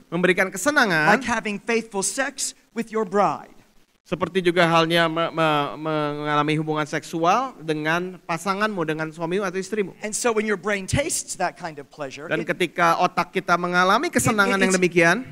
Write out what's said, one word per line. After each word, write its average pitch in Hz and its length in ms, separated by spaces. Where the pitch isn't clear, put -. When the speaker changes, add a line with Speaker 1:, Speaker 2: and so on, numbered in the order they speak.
Speaker 1:
memberikan 180 400
kesenangan, 190 640
Speaker 2:
like 262 80
having 214 400
faithful 226 400
sex - 560
with 226 160
your 214 160
bride. 175 480
Speaker 1:
seperti 180 400
juga 170 240
halnya 165 400
me-, 160 240
me-, 151 480
mengalami 151 800
hubungan 156 240
seksual 170 800
dengan 160 640
pasanganmu, 196 560
dengan 156 320
suamimu 175 320
atau 185 160
istrimu. 196 400
Speaker 2:
And 214 80
so 233 240
when 214 80
your 214 160
brain 190 320
tastes - 480
that 175 160
kind 160 240
of 139 80
pleasure, 143 400
Speaker 1:
Dan 160 160
Speaker 2:
it, 156 80
Speaker 1:
ketika 170 480
otak 175 320
kita 180 240
mengalami 185 560
Speaker 2:
it, - 80
Speaker 1:
kesenangan 208 400
Speaker 2:
it, 190 80
Speaker 1:
yang 190 80
Speaker 2:
it's, 185 80
Speaker 1:
demikian, 170 340